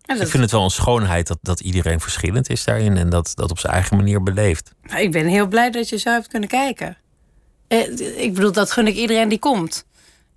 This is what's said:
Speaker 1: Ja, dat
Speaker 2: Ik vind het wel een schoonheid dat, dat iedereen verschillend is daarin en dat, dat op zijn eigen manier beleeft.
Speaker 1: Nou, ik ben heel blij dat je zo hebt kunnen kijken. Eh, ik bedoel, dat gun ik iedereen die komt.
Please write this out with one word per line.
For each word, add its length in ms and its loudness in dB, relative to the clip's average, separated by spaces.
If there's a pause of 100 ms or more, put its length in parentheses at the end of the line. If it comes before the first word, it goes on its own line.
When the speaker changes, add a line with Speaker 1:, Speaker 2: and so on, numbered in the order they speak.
Speaker 1:
Ja, 140 -4
dat 80 0
Speaker 2:
Ik 60 -4
vind 120 2
het 100 2
wel 120 4
een 60 2
schoonheid 560 2
dat, 160 -4
dat 180 -4
iedereen 400 0
verschillend 500 -2
is 140 -4
daarin 320 2
en 140 2
dat, 240 0
dat 160 -2
op 80 -4
zijn 140 -4
eigen 240 0
manier 260 2
beleeft. 500 0 (100)
Speaker 1:
Nou, 200 -6
ik 100 0
ben 140 0
heel 200 4
blij 240 2
dat 180 -4
je 80 -4
zo 140 -2
hebt 180 0
kunnen 200 -4
kijken. 480 -4 (720)
Eh, 540 -2
ik 120 -2
bedoel, 180 2
dat 200 2
gun 140 2
ik 80 2
iedereen 340 0
die 100 0
komt. 460 -2 (520)